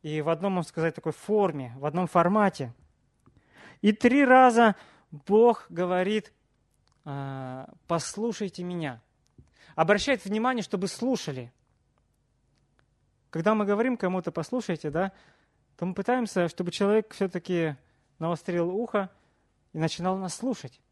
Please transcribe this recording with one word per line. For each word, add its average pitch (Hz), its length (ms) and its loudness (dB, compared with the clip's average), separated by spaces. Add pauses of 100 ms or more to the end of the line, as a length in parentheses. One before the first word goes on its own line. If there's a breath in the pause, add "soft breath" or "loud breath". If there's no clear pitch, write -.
И 156 180 -6
в 151 80 -2
одном, 180 240 0
можно 175 160 -4
сказать, 165 260 -4
такой - 160 -6
форме, 160 640 -2
в 139 80 -10
одном 165 220 -2
формате. 180 680 2 (1080 soft breath)
И 208 100 4
три 254 320 4
раза 247 540 8 (340 soft breath)
Бог 220 560 4
говорит, 180 640 -2 (720)
а, 135 640 -10 (200)
«Послушайте 196 760 -6
меня». 160 380 -8 (760 soft breath)
Обращает 202 480 2
внимание, 220 400 -2
чтобы 190 240 -4
слушали. 143 640 -6 (1800)
Когда 165 220 0
мы 214 120 0
говорим 226 320 0
кому-то 180 340 -2
«послушайте», 165 600 -4
да, 185 200 -2 (640 soft breath)
то 175 100 -6
мы 185 80 -4
пытаемся, 202 540 -2
чтобы 170 240 -6
человек 214 420 0
всё-таки 170 600 -2 (440)
навострил 170 500 -2
ухо 202 400 -2 (640)
и 160 60 -8
начинал 170 360 -2
нас 190 200 -8
слушать. 233 440 -8 (120)